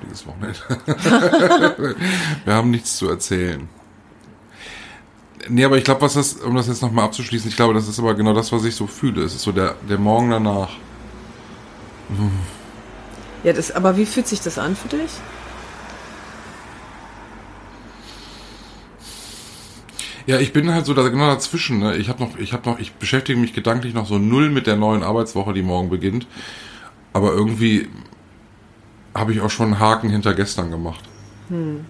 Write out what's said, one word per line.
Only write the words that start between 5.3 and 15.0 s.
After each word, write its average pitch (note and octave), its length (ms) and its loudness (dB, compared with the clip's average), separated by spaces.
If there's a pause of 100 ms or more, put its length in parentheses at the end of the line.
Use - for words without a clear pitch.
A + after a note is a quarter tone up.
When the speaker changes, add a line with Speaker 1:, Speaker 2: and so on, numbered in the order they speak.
Speaker 1:
Nee, B2 160 6
aber C3+ 140 6
ich C3 60 2
glaub, C3+ 180 4
was C#3+ 120 4
das, C#3+ 200 2
um B2 200 -2
das B2 140 2
jetzt B2 140 -2
nochmal A2+ 240 2
abzuschließen, A#2 420 -4
ich A2 80 -6
glaube, A#2 180 6
das G#2+ 140 2
ist G#2+ 100 -4
aber A2+ 160 2
genau G#2+ 200 4
das, A2 180 0
was A2+ 120 2
ich A2+ 120 0
so G#2 100 -4
fühle. - 380 -2
Es D#2+ 100 -4
ist - 80 -8
so G2+ 100 0
der, F#2 220 0 (140)
der G2+ 100 0
Morgen A2+ 320 4
danach. G#2 400 0 (1500)
Hm. G2+ 140 2 (1120)
Speaker 2:
Ja, E3+ 100 6
das, - 180 -2
aber F#3 240 4
wie G#3+ 100 4
fühlt A#3+ 220 -2
sich G#3 140 -2
das E3 160 -4
an E3+ 180 -2
für - 120 -12
dich? D#4 220 -4 (4000)